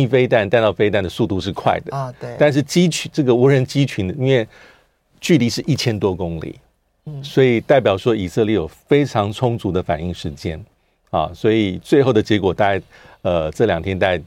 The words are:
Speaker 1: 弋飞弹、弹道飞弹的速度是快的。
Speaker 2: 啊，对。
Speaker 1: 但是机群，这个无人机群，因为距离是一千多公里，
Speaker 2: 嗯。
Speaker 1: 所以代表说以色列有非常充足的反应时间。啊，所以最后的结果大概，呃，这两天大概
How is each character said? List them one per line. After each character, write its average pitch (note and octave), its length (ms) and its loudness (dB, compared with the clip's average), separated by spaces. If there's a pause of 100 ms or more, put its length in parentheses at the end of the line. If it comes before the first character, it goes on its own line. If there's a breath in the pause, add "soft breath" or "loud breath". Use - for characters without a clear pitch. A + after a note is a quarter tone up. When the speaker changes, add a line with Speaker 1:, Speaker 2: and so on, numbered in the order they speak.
Speaker 1:
弋 - 20 -2
飞 B2+ 180 4
弹、 A2 240 2
弹 A#2 120 2
道 G#2+ 100 4
飞 G#2 180 0
弹 G2 140 0
的 F2 60 -4
速 A#2 180 -2
度 F#2+ 120 -4
是 F#2 120 -4
快 F2 340 -2
的。 - 100 -10
Speaker 2:
啊， C3 240 -8
对。 A#2+ 180 -12
Speaker 1:
但 D3+ 160 4
是 C#3+ 80 0
机 F3 260 2
群， - 260 -4
这 D#3 100 0
个 B2 100 4
无 B2 140 4
人 C#3 180 4
机 C#3 200 0
群， F#2 340 -4
因 B2+ 60 -2
为 C3 200 2 (760 soft breath)
距 F3+ 160 2
离 A#2 120 2
是 A#2 120 -4
一 D3+ 140 0
千 A2 220 -2
多 G2 160 0
公 E2 280 -6
里， - 180 -12 (460)
Speaker 2:
嗯。 D3 180 -12
Speaker 1:
所 C#3+ 180 0
以 B2 200 4
代 C#3+ 180 4
表 G#2 180 2
说 A#2 160 0
以 G2+ 140 -2
色 A#2 160 0
列 G#2+ 100 0
有 E2+ 140 -2
非 - 380 0
常 G#2+ 260 -2
充 A#2 260 -2
足 G2 140 -4
的 F2 100 0
反 E2 180 -4
应 F2 140 -6
时 - 160 -10
间。 D#2 340 -10 (460)
啊， D#2+ 240 -2
所 A2 180 0
以 G2+ 260 0
最 C#3 260 2
后 B2+ 80 2
的 G#2+ 100 4
结 G#2+ 160 0
果 F#2 160 0
大 G2+ 240 0
概， F2 80 -8 (360 loud breath)
呃， E2+ 300 -2
这 A#2+ 140 0
两 F2 160 0
天 F#2+ 160 -4
大 F#2 120 2
概 E2+ 180 -2